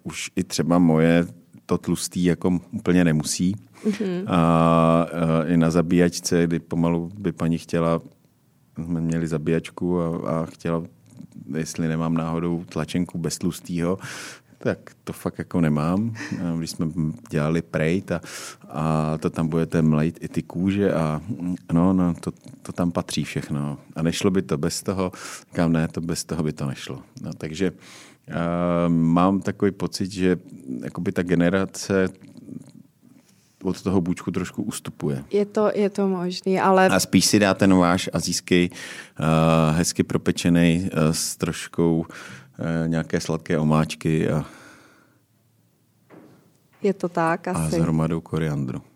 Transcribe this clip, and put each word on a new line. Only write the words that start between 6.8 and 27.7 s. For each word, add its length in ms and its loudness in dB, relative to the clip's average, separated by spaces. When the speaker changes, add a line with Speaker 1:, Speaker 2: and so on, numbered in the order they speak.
Speaker 1:
by 140 -4
paní 260 -2
chtěla, 420 0
jsme 160 -4
měli 280 -2
zabíjačku 720 -2
a, 300 -4
a 60 -4
chtěla, 360 -4
jestli 320 -4
nemám 260 -2
náhodou 540 -4
tlačenku 500 -4
bez 200 -4
tlustýho, 600 -4
tak 200 -2
to 80 -10
fakt 260 -8
jako 220 -2
nemám. 540 0
A 140 -2
když 120 -6
jsme 160 -4
dělali 320 0
prejt 500 -2
a, 80 -4
a 500 -2
to 120 -2
tam 180 -2
budete 340 0
mlejt 380 2
i 80 -8
ty 140 -4
kůže 500 0
a, 280 0
no, 200 4
no, 280 2
to, 120 -6
to 100 -12
tam 200 -2
patří 320 -4
všechno. 540 -6
A 60 -6
nešlo 280 0
by 120 2
to 160 -2
bez 240 -4
toho, 300 -4
říkám, 220 2
ne, 160 2
to 120 -10
bez 240 -4
toho 180 -4
by 100 -2
to 140 -6
nešlo. 360 -10
No, 160 -10
takže, 340 -4